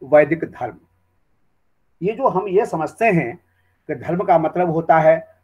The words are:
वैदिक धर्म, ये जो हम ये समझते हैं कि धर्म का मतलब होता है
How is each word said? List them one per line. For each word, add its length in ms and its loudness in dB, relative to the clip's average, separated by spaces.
वैदिक 400 2
धर्म, 320 -10
ये 100 -2
जो 160 -2
हम 200 -2
ये 180 2
समझते 380 -4
हैं 320 0
कि 60 -6
धर्म 300 -4
का 140 4
मतलब 320 -2
होता 280 2
है 460 0